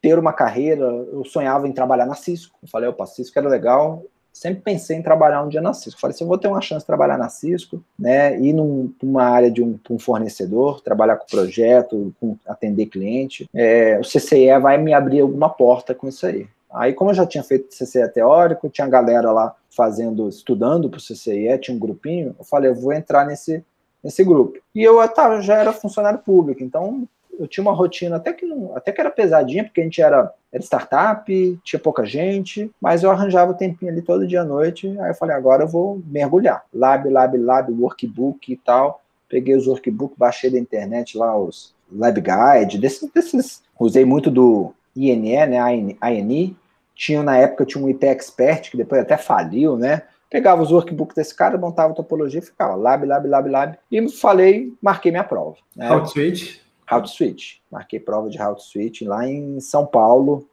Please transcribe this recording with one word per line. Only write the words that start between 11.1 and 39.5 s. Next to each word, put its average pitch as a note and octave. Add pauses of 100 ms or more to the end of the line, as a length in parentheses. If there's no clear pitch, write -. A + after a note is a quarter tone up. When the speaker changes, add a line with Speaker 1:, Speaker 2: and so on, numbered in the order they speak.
Speaker 1:
com -
projeto, G#2+
com A2 (100)
atender G#2+
cliente, A2
é, A2+
o A#2
C -
C C3+
E C3+
vai C#3
me D#3
abrir C#3
alguma C#3+
porta B2
com C3+
isso C3+
aí." G#2 (260)
Aí, A#2+
como G3
eu G3
já F#3
tinha D#3
feito -
C B2+
C B2+
E A#2
teórico, D3+
tinha C#3
galera A#2+
lá A2 (160)
fazendo, A2
estudando B2+
pro D#3+
C -
C G#2+
E, C3
tinha C3
um A#2
grupinho, D#3
eu -
falei, C#3
"Eu B2
vou B2+
entrar D3
nesse, D#3 (400)
nesse -
grupo." D3+ (140)
E G#3+
eu A3+
tava, A3+
já G3+
era G#3+
funcionário G#3
público, D3
então F#3+ (340)
eu D#3+
tinha F#3+
uma G3+
rotina F3
até E3
que -
não, C#4
até G3
que G3+
era D4
pesadinha, D#3+
porque F#3+
a -
gente E3
era, D3 (200)
era B2+
startup, F#3
tinha -
pouca D3
gente, F#3+ (100)
mas E3+
eu F#3+
arranjava F#3
o F#3
tempinho F3+
ali E3
todo F#3
dia F3
à E3+
noite, E3
aí F3+
eu -
falei, E3
"Agora C3+
eu D#3+
vou F#3
mergulhar." D3
Lab, C3+
lab, C3
lab, B2+
workbook B2
e B2+
tal. - (260)
Peguei C3